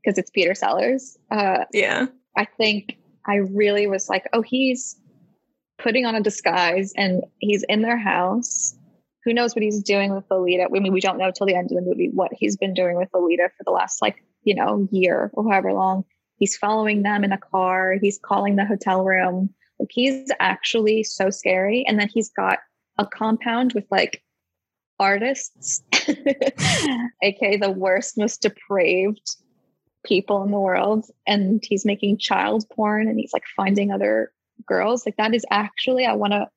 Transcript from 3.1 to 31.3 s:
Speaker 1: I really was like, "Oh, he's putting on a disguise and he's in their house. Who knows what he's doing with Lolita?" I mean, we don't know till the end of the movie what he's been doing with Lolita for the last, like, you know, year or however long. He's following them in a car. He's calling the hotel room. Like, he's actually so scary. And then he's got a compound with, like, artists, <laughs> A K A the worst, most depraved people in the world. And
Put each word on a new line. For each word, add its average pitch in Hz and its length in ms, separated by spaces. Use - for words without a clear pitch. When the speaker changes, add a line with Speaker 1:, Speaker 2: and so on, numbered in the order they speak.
Speaker 1:
I 202 100
really 202 520
was 196 220
like, 190 240
"Oh, 226 80
he's 254 580
putting 240 280
on 226 100
a 214 60
disguise 180 760
and 185 260
he's 208 300
in 214 140
their 233 140
house. 196 760
Who 233 100
knows 240 220
what 220 80
he's 208 200
doing 196 300
with 196 180
Lolita?" 180 340
I 185 140
mean, 190 140
we 185 80
don't 190 180
know 185 120
till 196 140
the 190 100
end 180 160
of 175 40
the 180 120
movie 180 260
what 180 200
he's 208 240
been 196 160
doing 175 240
with 185 160
Lolita 175 440
for - 60
the 185 80
last, 185 300
like, 107 220
you 208 120
know, 202 360
year 185 420
or 214 100
however 190 300
long. 190 300
He's 196 200
following 208 460
them 208 200
in 196 80
a 196 60
car. 185 640
He's 202 220
calling 202 320
the 202 100
hotel 196 400
room. 185 480
Like, - 120
he's 269 480
actually 214 640
so 190 260
scary. 196 580
And 214 120
then 208 120
he's 226 180
got 190 280
a 202 80
compound 226 680
with, 208 180
like, - 320
artists, 202 880
<laughs> - 200
A 269 1300
K - 80
A 202 160
the 196 140
worst, 190 460
most 214 240
depraved 196 920
people 196 400
in 202 80
the 202 80
world. 196 460
And 202 400